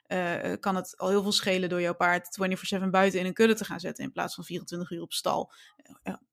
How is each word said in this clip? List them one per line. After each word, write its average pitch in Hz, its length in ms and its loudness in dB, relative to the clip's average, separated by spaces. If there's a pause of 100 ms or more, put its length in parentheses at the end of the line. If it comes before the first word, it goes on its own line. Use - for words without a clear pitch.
eh, 180 540 -2
kan 190 160 0
het 185 200 -6
al - 120 -2
heel 202 140 4
veel 202 100 0
schelen 185 360 2
door 175 120 0
jouw 175 140 0
paard 175 380 2
twenty-four 185 340 -2
seven 190 240 0
buiten 185 300 4
in 185 60 0
een 185 60 -2
kudde 226 220 6
te 220 100 -2
gaan - 160 -6
zetten 165 240 -6
in - 80 -8
plaats 175 220 -4
van 175 100 -14
vierentwintig 175 460 -8
uur 170 120 -8
op 165 100 -12
stal. - 400 -2 (500)
Eh, - 120 -8 (180)